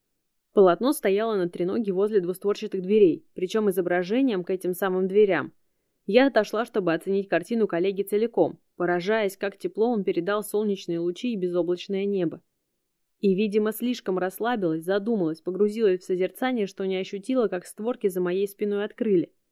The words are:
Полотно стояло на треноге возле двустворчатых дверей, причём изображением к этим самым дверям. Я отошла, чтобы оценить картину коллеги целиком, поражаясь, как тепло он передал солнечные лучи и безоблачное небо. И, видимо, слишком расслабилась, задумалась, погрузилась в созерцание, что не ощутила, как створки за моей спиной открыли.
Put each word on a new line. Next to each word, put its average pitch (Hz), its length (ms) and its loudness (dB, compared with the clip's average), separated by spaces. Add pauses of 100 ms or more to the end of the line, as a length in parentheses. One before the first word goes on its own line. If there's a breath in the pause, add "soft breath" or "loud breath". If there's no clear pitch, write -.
(560)
Полотно 170 380 6
стояло 214 420 0
на 175 140 0
треноге 196 420 -2
возле 208 280 2
двустворчатых 196 600 -4
дверей, 190 540 4
причём 208 340 -2
изображением 185 760 0
к 175 60 -10
этим 185 240 -2
самым 185 340 0
дверям. 185 460 2 (540)
Я 247 220 4
отошла, 220 360 0
чтобы 185 300 0
оценить 196 340 -2
картину 202 380 0
коллеги 190 340 -2
целиком, 208 580 0 (180)
поражаясь, 185 600 -2
как 202 220 -8
тепло 208 320 -2
он 220 120 0
передал 190 400 -2
солнечные 202 560 -4
лучи 175 360 -4
и - 20 -4
безоблачное 180 680 -2
небо. 185 340 -2 (800)
И, 196 140 4
видимо, 214 380 0
слишком 233 440 -4
расслабилась, 185 680 -2
задумалась, 196 600 -2
погрузилась 196 580 0
в - 40 -20
созерцание, 196 640 -2
что 190 200 -8
не 190 100 -2
ощутила, 202 520 -2
как 180 180 -6
створки 226 420 -4
за 180 140 0
моей 185 260 0
спиной 202 380 -4
открыли. 214 480 0 (180)